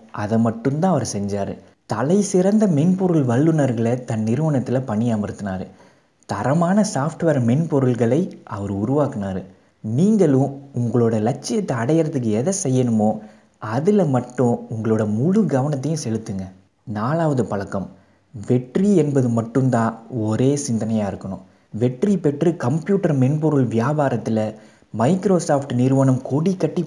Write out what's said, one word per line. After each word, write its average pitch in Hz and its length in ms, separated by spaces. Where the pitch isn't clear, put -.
அதை 107 280
மட்டும்தான் 139 520
அவர் 127 220
செஞ்சாரு. 98 440
தலை 139 360
சிறந்த 202 460
மென்பொருள் 175 560
வல்லுநர்களை 127 800
தன் 110 200
நிறுவனத்துல 127 560
பணியமர்த்தினாரு. 104 880
தரமான 165 680
சாஃப்ட்வேர் 147 500
மென்பொருள்களை 131 1000
அவர் 101 300
உருவாக்குனாரு. 101 720
நீங்களும் 143 800
உங்களோட 113 440
லட்சியத்தை 120 560
அடையறதுக்கு 139 540
எதை 131 220
செய்யணுமோ 113 540
அதுல 165 480
மட்டும் 120 640
உங்களோட 110 400
முழு 160 320
கவனத்தையும் 143 680
செலுத்துங்க. 101 440
நாலாவது 127 600
பழக்கம், 98 440
வெற்றி 180 480
என்பது 139 340
மட்டும்தான் 117 680
ஒரே 127 500
சிந்தனையா 107 420
இருக்கணும். 95 260
வெற்றி 127 440
பெற்று 156 400
கம்ப்யூட்டர் 165 560
மென்பொருள் 143 540
வியாபாரத்துல 113 840
Microsoft 156 760
நிறுவனம் 131 480
கொடி 165 340
கட்டி 165 320